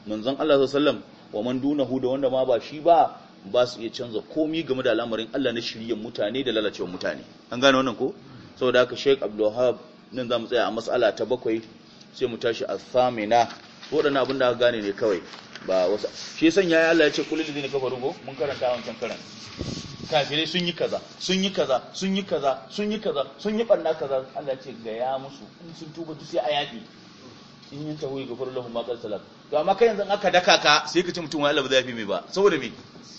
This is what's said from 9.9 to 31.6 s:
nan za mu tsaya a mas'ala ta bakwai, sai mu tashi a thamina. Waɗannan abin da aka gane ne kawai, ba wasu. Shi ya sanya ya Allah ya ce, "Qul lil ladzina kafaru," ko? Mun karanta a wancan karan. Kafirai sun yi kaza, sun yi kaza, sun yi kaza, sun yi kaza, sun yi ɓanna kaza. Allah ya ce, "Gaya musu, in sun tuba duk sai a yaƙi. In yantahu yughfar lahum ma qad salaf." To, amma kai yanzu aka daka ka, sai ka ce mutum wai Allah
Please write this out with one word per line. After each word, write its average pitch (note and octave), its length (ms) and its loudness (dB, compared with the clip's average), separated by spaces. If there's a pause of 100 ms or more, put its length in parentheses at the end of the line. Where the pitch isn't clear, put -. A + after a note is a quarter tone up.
nan B2 180 -6
za A#2+ 100 2
mu A2 80 -8
tsaya A2 200 2
a G2+ 40 -2
mas'ala A2+ 440 2
ta A2+ 100 -2
bakwai, A#2 360 0 (520)
sai B2+ 140 -2
mu A2+ 100 -8
tashi A#2 280 -2
a G2 120 -4
thamina. A#2 720 2 (440)
Waɗannan C#3+ 320 2
abin C3+ 140 0
da B2+ 120 4
aka A#2+ 80 0 (140)
gane A2+ 100 -2
ne G2+ 120 -2
kawai, G2 280 0 (440)
ba F#2 220 2
wasu. G#2 200 0 (300)
Shi D3 80 4
ya E3 60 6
sanya E3+ 280 4
ya E3 100 6
Allah D#3+ 160 6
ya D3 60 4
ce, D3 120 0
"Qul D#3 160 -4
lil D#3 80 -2
ladzina C#3+ 200 -4
kafaru," B2+ 320 -2
ko? D3 160 -2 (100)
Mun C3+ 100 -12
karanta C3+ 320 -2
a B2 80 0
wancan A2+ 240 -8
karan. G#2+ 180 -6 (920)
Kafirai D3 380 2
sun F3 180 -2
yi E3+ 80 -2
kaza, A2 260 -2 (200)
sun F#3+ 240 0
yi G3 80 0
kaza, C3 300 0 (120)
sun F#3+ 220 -2
yi G3 80 0
kaza, C#3 360 0 (100)
sun G#3 220 -2
yi A3 80 -4
kaza, C#3 260 -2 (120)
sun G#3+ 220 -2
yi A#3 60 2
ɓanna E3 320 4
kaza. C3+ 280 -2 (100)
Allah C#3+ 180 -4
ya B2+ 60 -6
ce, C3 140 -14 (100)
"Gaya A#2+ 360 -4
musu, C3+ 240 -14 (200)
in E3 120 -16
sun D#3 180 -14
tuba D#3+ 200 -10
duk C#3+ 140 -14
sai E3 120 -4
a D3 260 0
yaƙi. A2+ 160 -12 (880)
In D3 160 -10
yantahu D3 400 -6
yughfar B2+ 260 -8
lahum B2 180 -8
ma A#2 120 -4
qad A#2+ 160 -6
salaf." G#2 220 -8 (280)
To, D3 80 0
amma F#3 180 2
kai A#3 120 6
yanzu G3+ 220 -2
aka G3+ 220 0
daka F3 280 6
ka, D3+ 280 4
sai E3+ 160 2
ka F3 80 -4
ce F3 100 -6
mutum D3+ 200 -4
wai D3 100 4
Allah D3+ 120 2